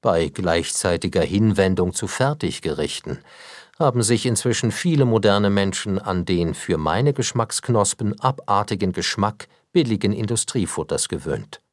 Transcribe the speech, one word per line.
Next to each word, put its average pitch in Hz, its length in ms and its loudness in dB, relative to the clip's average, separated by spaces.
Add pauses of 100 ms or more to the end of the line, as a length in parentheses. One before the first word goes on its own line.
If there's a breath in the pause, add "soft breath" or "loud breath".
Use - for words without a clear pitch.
bei 85 280 2
gleichzeitiger 85 920 0
Hinwendung 95 680 2
zu - 140 -6
Fertiggerichten 92 1120 -4 (600 loud breath)
haben 123 240 2
sich 120 240 2
inzwischen 117 460 0
viele 156 320 2
moderne 104 460 4
Menschen 98 480 0
an 90 260 -2
den 85 300 0
für - 240 -4
meine 90 340 0
Geschmacksknospen 113 1080 -2
abartigen 101 720 0
Geschmack - 560 -2 (240 soft breath)
billigen 113 400 2
Industriefutters 107 960 -2
gewöhnt. 73 520 -6 (120)